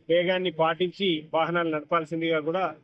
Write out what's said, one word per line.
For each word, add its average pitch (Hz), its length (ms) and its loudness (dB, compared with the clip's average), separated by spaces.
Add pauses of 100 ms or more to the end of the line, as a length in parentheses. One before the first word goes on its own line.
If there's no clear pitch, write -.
వేగాన్ని 180 420 2
పాటించి 160 840 -2
వాహనాలు 165 360 0
నడపాల్సిందిగా 165 680 -2
కూడా 165 440 -2